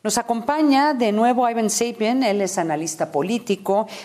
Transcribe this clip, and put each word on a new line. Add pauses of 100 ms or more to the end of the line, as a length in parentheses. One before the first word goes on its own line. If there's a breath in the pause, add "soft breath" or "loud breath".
Nos
acompaña
de
nuevo
Ivan
Sapien,
él
es
analista
político, (160 loud breath)